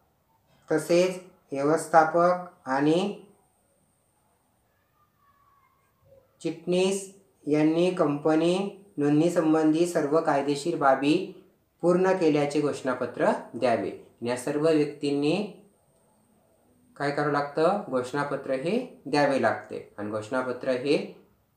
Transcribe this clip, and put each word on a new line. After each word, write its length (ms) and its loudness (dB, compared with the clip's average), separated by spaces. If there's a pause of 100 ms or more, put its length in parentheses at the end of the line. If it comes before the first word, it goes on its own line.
(720)
तसेच 480 2 (320)
व्यवस्थापक 840 4 (320)
आणि 560 0 (3250)
चिटणीस 760 -2 (320)
यांनी 440 2
कंपनी 960 0 (120)
नोंदणीसंबंधी 880 2
सर्व 360 0
कायदेशीर 540 -2
बाबी 680 0 (360)
पूर्ण 300 4
केल्याचे 500 2
घोषणापत्र 680 -2 (220)
द्यावे. 680 -4
या 160 -4
सर्व 320 0
व्यक्तींनी 1000 -2 (1300)
काय 140 -4
करावं 200 -2
लागतं? 580 0
घोषणापत्र 600 -4
हे 540 -4
द्यावे 360 2
लागते 560 -4
आणि 140 -8
घोषणापत्र 580 -6
हे 560 -4 (320)